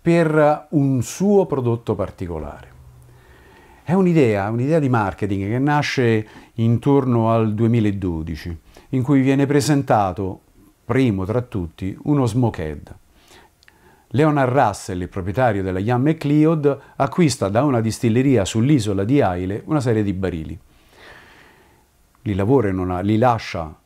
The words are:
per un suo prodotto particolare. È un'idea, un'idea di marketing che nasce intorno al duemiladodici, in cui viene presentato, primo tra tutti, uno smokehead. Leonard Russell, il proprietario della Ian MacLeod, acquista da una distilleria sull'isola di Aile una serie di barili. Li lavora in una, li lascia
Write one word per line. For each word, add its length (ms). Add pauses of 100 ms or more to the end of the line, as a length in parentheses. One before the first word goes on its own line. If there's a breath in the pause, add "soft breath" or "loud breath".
per 680
un 320
suo 420
prodotto 500
particolare. 760 (1120 soft breath)
È 100
un'idea, 560
un'idea 300
di 100
marketing 580
che 120
nasce 680 (280 loud breath)
intorno 800
al 200
duemiladodici, 1080 (280 soft breath)
in 140
cui 180
viene 240
presentato, 960 (460)
primo 400
tra 160
tutti, 520 (100)
uno 200
smokehead. 720 (1160 soft breath)
Leonard 380
Russell, 500
il 60
proprietario 540
della 160
Ian 240
MacLeod, 800 (160 loud breath)
acquista 520
da 140
una 180
distilleria 640
sull'isola 600
di 160
Aile 460
una 140
serie 220
di 100
barili. 460 (1600 loud breath)
Li 120
lavora 320
in 120
una, 240
li 160
lascia 540 (140)